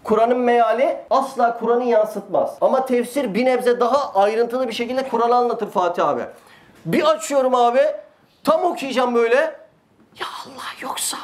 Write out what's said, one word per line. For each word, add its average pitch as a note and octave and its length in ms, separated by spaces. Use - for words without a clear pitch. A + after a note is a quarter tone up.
Kur'an'ın A#3 340
meali A#3+ 580
asla A#3+ 480
Kur'an'ı A#3+ 260
yansıtmaz. G#3+ 760
Ama C4 260
tefsir A#3+ 480
bir A#3 100
nebze B3 360
daha B3 340
ayrıntılı A3+ 540
bir A3+ 60
şekilde B3+ 340
Kur'an'ı A#3 260
anlatır A#3+ 360
Fatih F3 380
abi. B2 140
Bir G#3 260
açıyorum C#4 440
abi. A#3+ 260
Tam D#4+ 200
okuyacağım B3+ 500
böyle. A#3 220
"Ya - 60
Allah C4 220
yoksa?" - 420